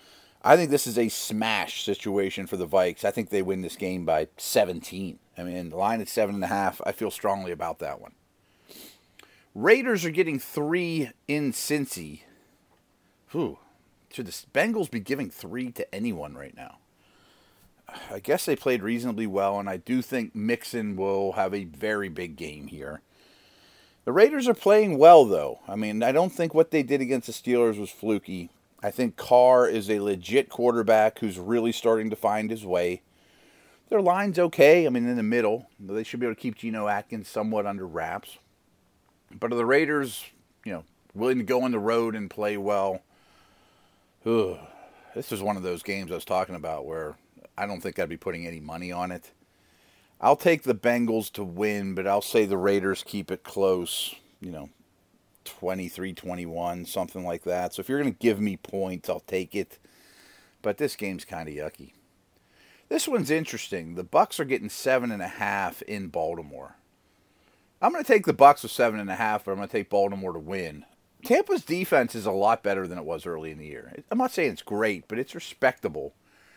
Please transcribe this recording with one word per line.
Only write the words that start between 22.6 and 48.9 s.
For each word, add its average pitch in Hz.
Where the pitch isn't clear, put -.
here. 73
The 120
Raiders 247
are 233
playing 208
well, 151
though. 76
I 98
mean, 107
I 120
don't 170
think 165
what 160
they 156
did 135
against 123
the 117
Steelers 120
was 101
fluky. 95
I 104
think 120
Carr 123
is 101
a 104
legit 101
quarterback 113
who's 95
really 113
starting 110
to 107
find 107
his 110
way. 90
Their 214
line's 185
okay. 165
I -
mean, 120
in 123
the 117
middle. 113
They 104
should 120
be 123
able 113
to -
keep 117
Geno 110
Atkins 104
somewhat 107
under 98
wraps. 82
But 120
are 120
the 117
Raiders, 143
you 107
know, 82
willing 123
to 113
go 127
on 127
the 113
road 113
and 104
play 104
well? 98
Ugh. 107
This 120
is 101
one 101
of 90
those 90
games 98
I 90
was 82
talking 92
about 78
where 78
I 101
don't 92
think 92
I'd 87
be 82
putting 85
any 82
money 85